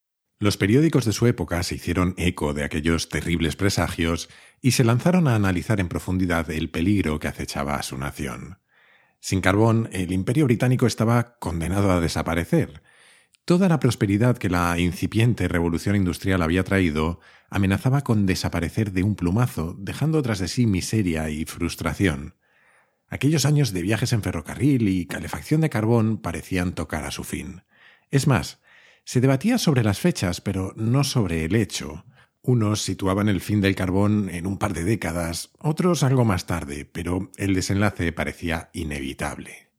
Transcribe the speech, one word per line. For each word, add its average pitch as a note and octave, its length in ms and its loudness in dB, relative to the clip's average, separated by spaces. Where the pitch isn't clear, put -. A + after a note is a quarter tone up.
Los G#2 180 0
periódicos C3 480 4
de A2 80 0
su - 160 2
época E2+ 340 -2
se E2 140 -6
hicieron F2 420 0
eco E2 340 -2
de D2 120 -4
aquellos D#2 440 -2
terribles D#2+ 460 -2
presagios E2+ 760 -2
y B2 120 2
se C3+ 100 2
lanzaron D3+ 460 4
a A#2 80 2
analizar G2 420 0
en F#2 80 0
profundidad F2 640 -2
el D#2 180 -4
peligro E2 520 0
que E2+ 80 -4
acechaba C#2+ 480 -6
a C#2 80 -6
su - 120 -10
nación. C2+ 640 -8
Sin F#2+ 200 -2
carbón, A2 520 4
el F2+ 180 -4
Imperio A#2+ 360 0
Británico B2 420 2
estaba A#2 500 0
condenado F2+ 540 0
a F2 80 4
desaparecer. E2 840 -2
Toda F3+ 240 4
la E3 100 4
prosperidad A#2 580 2
que G2 140 -4
la F2 300 2
incipiente F#2 640 0
revolución E2+ 480 0
industrial F#2 480 0
había F2 220 2
traído E2+ 560 2
amenazaba G2 540 2
con G#2+ 240 2
desaparecer F#2 640 -2
de F#2 140 0
un G#2 100 2
plumazo, F#2 640 -2
dejando A#2 440 -2
tras G#2+ 180 -2
de F2+ 80 -2
sí B2 180 0
miseria F2+ 640 0
y D2+ 140 -4
frustración. D#2 880 -2
Aquellos D3 380 0
años C#3+ 280 2
de F#2 100 -4
viajes A2+ 300 0
en G#2+ 100 0
ferrocarril A2+ 640 0
y F#2 180 0
calefacción - 540 -4
de D#3+ 100 2
carbón A2 480 2
parecían F2 560 -4
tocar D#2 300 -6
a C#2+ 80 -8
su D2+ 100 -10
fin. D2+ 400 -10
Es C#3 160 2
más, - 320 0
se - 160 0
debatía C#3 380 2
sobre C3+ 240 2
las G#2 160 2
fechas, G2 420 0
pero F#2+ 360 -4
no A#2+ 260 2
sobre F#2 420 0
el E2+ 120 0
hecho. D#2+ 500 -4
Unos G#2+ 420 2
situaban G2 460 0
el F#2+ 120 2
fin G2+ 200 0
del G2 140 4
carbón G2 560 2
en F2 160 -6
un F#2+ 120 -4
par G2 160 -2
de E2 100 -4
décadas, E2+ 760 -2
otros D#3+ 460 0
algo C3 200 4
más F#2 220 2
tarde, D2 380 -6
pero F2+ 520 -6
el G2 160 -2
desenlace F#2+ 600 0
parecía E2 600 -6
inevitable. C#2+ 1080 -8